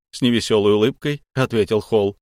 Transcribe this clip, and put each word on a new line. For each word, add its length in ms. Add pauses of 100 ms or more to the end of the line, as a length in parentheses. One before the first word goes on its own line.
(100)
с 100
невеселой 540
улыбкой 480 (100)
ответил 480
Холл. 420